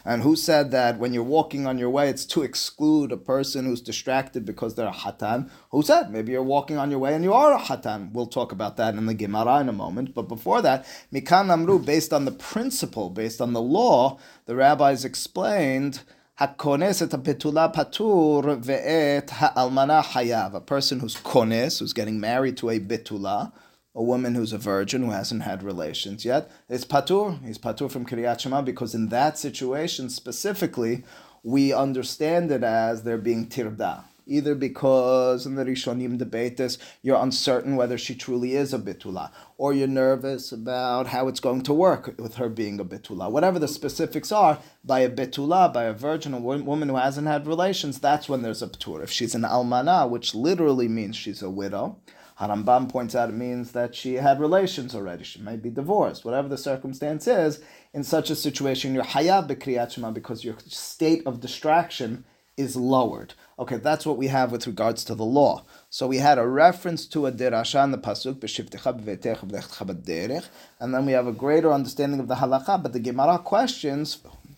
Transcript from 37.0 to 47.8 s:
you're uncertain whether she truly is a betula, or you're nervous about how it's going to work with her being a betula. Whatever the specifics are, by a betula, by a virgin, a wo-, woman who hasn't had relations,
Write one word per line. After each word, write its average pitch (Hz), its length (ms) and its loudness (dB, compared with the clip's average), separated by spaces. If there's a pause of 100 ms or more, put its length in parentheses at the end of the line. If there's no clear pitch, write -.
you're 131 180 4
uncertain 131 540 0
whether 123 240 0
she 123 160 -8
truly 123 400 -2
is 139 180 0
a 127 60 -2
betula, 92 540 -8 (260)
or 139 140 0
you're 139 160 2
nervous 131 640 0
about 123 560 -2
how 127 180 0
it's 131 140 -4
going 131 220 0
to 143 120 2
work 160 420 4
with 113 200 -10
her 120 120 -2
being 104 300 -4
a 98 60 -6
betula. 92 440 -8
Whatever 170 300 2
the 151 80 0
specifics 151 640 -6
are, 185 300 4 (240)
by 131 160 2
a 127 100 4
betula, 143 600 2
by 120 120 0
a 113 80 -2
virgin, 147 400 -4
a 123 60 -6
wo-, 135 240 -4
woman 147 280 -2
who 131 40 -2
hasn't 139 320 0
had 147 220 -2
relations, 165 500 -2